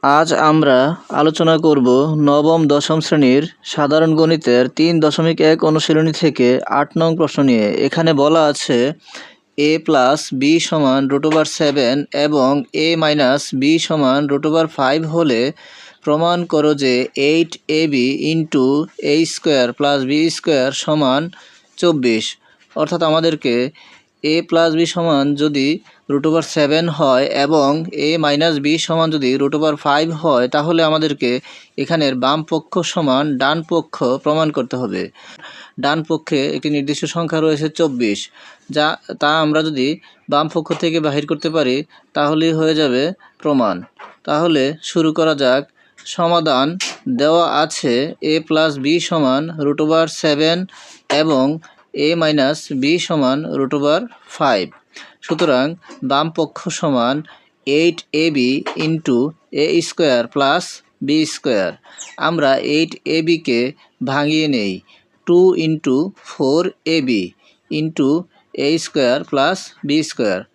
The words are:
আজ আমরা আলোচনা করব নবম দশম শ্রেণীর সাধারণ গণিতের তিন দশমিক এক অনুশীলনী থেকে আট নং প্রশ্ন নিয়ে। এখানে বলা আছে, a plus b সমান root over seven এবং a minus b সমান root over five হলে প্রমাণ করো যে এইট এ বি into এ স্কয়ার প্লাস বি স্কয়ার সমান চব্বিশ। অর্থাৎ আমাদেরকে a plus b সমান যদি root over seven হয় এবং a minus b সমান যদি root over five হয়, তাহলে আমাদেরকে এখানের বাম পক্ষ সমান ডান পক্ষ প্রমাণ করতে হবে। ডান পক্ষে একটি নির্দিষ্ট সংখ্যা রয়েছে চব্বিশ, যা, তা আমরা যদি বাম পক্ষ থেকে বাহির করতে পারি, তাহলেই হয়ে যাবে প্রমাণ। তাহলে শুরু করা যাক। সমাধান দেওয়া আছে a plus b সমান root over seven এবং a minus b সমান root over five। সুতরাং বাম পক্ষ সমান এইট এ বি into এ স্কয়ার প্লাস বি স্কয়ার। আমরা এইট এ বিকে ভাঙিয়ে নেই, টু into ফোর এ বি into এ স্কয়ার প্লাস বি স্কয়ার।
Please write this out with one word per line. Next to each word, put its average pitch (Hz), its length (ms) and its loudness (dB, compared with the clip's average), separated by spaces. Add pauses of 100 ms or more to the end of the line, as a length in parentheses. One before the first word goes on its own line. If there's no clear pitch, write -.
আজ 147 260 4 (200)
আমরা 151 300 4 (420)
আলোচনা 160 340 2 (120)
করব 143 220 4 (400)
নবম 151 320 4 (120)
দশম 147 340 0
শ্রেণীর 143 380 4 (280)
সাধারণ 156 420 2
গণিতের 156 500 2 (120)
তিন 165 240 2
দশমিক 156 380 0 (120)
এক 160 80 2 (100)
অনুশীলনী 156 440 2 (100)
থেকে 135 260 2 (300)
আট 147 200 -2
নং 165 180 2
প্রশ্ন 156 220 -2 (100)
নিয়ে। 113 180 2 (200)
এখানে 165 240 0 (120)
বলা 156 280 4
আছে, 143 280 -2 (920)
a - 20 4 (140)
plus 143 360 2 (200)
b - 20 0 (260)
সমান 139 400 2
root 139 200 -2
over 156 180 2 (120)
seven 139 380 2 (280)
এবং 147 260 2 (340)
a 160 40 0 (140)
minus 147 400 2 (180)
b - 20 0 (240)
সমান 143 340 2 (100)
root 143 200 -2
over 160 160 2 (120)
five 139 240 0 (120)
হলে 151 260 0 (640)
প্রমাণ 165 360 0 (140)
করো 151 200 2 (100)
যে 127 120 2 (360)
এইট 165 220 2 (260)
এ 160 40 2 (100)
বি 127 140 2 (260)
into 156 340 0 (460)
এ - 20 2 (200)
স্কয়ার 139 320 0 (120)
প্লাস 143 200 0 (120)
বি 147 100 0 (160)
স্কয়ার 139 340 0 (140)
সমান 147 380 0 (560)
চব্বিশ। 123 460 0 (520)
অর্থাৎ 156 240 -2 (100)
আমাদেরকে 156 440 0 (680)
a 151 120 2 (120)
plus 165 300 4
b - 20 2 (140)
সমান 160 300 0 (180)
যদি 143 260 0 (420)
root 143 200 0
over 160 140 2 (120)
seven 156 280 2 (140)
হয় 135 260 4 (200)
এবং 143 260 2 (360)
a 151 40 0 (140)
minus 151 300 0 (100)
b - 20 0 (200)
সমান 160 280 0
যদি 139 160 0 (100)
root 143 180 0
over 151 160 0 (120)
five 151 240 2 (120)
হয়, 131 320 2
তাহলে 160 340 0
আমাদেরকে 151 420 0 (520)
এখানের 147 320 0 (100)
বাম 147 160 2 (100)
পক্ষ 156 220 -6 (200)
সমান 143 320 0 (160)
ডান 143 180 0 (120)
পক্ষ 165 260 -4 (280)
প্রমাণ 156 320 0
করতে 127 260 -4
হবে। 95 200 -6 (800)
ডান 147 160 0 (100)
পক্ষে 156 320 -2 (160)
একটি 147 200 -6
নির্দিষ্ট 143 260 -4 (120)
সংখ্যা 160 280 -2
রয়েছে 156 240 0 (120)
চব্বিশ, 123 400 0 (560)
যা, 151 120 0 (360)
তা 147 80 2 (140)
আমরা 151 240 0
যদি 135 200 -2 (440)
বাম 147 220 0
পক্ষ 156 140 -4 (140)
থেকে 165 240 0
বাহির 143 240 -2
করতে 160 260 -4
পারি, 131 200 0 (400)
তাহলেই 156 420 0
হয়ে 160 220 2
যাবে 131 220 2 (400)
প্রমাণ। 123 340 0 (520)
তাহলে 151 340 2 (280)
শুরু 160 280 0
করা 160 240 2
যাক। 131 200 2 (540)
সমাধান 160 500 2 (540)
দেওয়া 160 240 4 (180)
আছে 156 320 -2 (380)
a - 20 2 (140)
plus 156 240 0 (120)
b - 20 0 (220)
সমান 143 340 0 (220)
root 143 200 0
over 160 200 2 (180)
seven 156 340 0 (640)
এবং 143 240 2 (600)
a - 20 2 (140)
minus 151 360 2 (240)
b - 20 -2 (220)
সমান 139 320 0 (200)
root 135 200 -4
over 147 220 2 (360)
five। 113 320 0 (580)
সুতরাং 156 400 0 (440)
বাম 143 160 0 (100)
পক্ষ 156 220 -4 (220)
সমান 131 360 0 (500)
এইট 165 320 2 (260)
এ - 20 2 (100)
বি 123 140 2 (360)
into 156 320 0 (440)
এ - 20 2 (240)
স্কয়ার 131 340 0 (120)
প্লাস 147 300 0 (420)
বি 147 120 0 (160)
স্কয়ার। 101 360 -2 (560)
আমরা 156 240 0 (260)
এইট 165 160 0 (240)
এ - 100 0
বিকে 156 340 0 (500)
ভাঙিয়ে 151 360 0 (100)
নেই, 101 160 -2 (540)
টু 175 140 4 (260)
into 151 300 0 (340)
ফোর 147 320 0 (340)
এ - 0 - (120)
বি 110 140 0 (480)
into 156 400 -2 (560)
এ - 20 0 (160)
স্কয়ার 131 340 0 (120)
প্লাস 151 280 0 (300)
বি 147 100 0 (120)
স্কয়ার। 101 280 -2 (160)